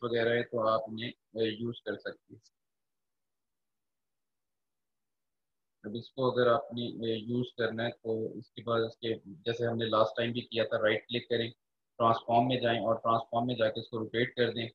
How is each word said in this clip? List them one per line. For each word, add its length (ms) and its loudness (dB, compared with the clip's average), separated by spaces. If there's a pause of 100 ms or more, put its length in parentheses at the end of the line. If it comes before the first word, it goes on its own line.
वगैरह 260 2
है 120 2
तो 160 -4 (100)
आप 200 2
इन्हें, 220 -8
अ, 300 -14
यूज़ 360 -2
कर 200 -6
सकते 380 -12
हैं। 60 -20 (3500)
अब 120 -8
इसको 340 -2
अगर 180 4
आपने, 380 0
अ, 320 -4
यूज़ 300 -4 (100)
करना 240 -2
है 80 -2
तो 480 -6
इसके 240 -16
बाद 200 0
इसके 320 -4 (280)
जैसे 220 -2
हमने 220 -2
लास्ट 320 4
टाइम 140 0
भी 80 -4
किया 240 -2
था, 120 -2
राइट 320 2
क्लिक 160 -2
करें, 260 -2 (480)
ट्रांसफॉर्म 500 4
में 120 2
जाएं 200 2
और 160 2
ट्रांसफॉर्म 500 0
में 100 0
जाके 240 2
इसको 180 -8
रोटेट 320 0
कर 220 2
दें। 220 -6